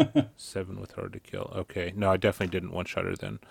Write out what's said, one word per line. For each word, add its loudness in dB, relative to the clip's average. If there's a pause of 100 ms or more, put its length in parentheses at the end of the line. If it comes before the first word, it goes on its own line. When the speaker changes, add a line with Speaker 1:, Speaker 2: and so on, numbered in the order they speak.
Speaker 1:
<laughs> 2
Speaker 2:
Seven -8
with -12
hard -6
to -12
kill. -8
Okay. -4
No, 4
I 8
definitely 2
didn't -4
one-shot -2
her -2
then. -6 (120)